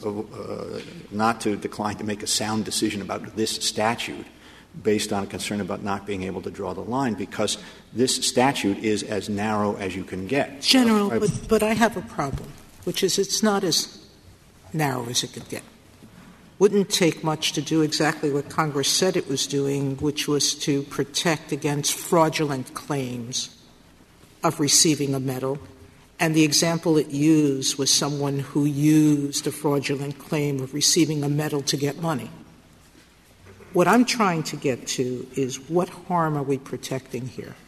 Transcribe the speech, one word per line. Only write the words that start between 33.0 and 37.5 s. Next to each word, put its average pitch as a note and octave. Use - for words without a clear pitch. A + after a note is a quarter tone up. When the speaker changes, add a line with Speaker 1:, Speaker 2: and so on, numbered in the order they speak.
Speaker 2:
What F3+
I'm A#3
trying F#3
to -
get C3+
to B2+
is B2+
what E3+
harm D#3+
are C#3
we C3
protecting B2+
here? -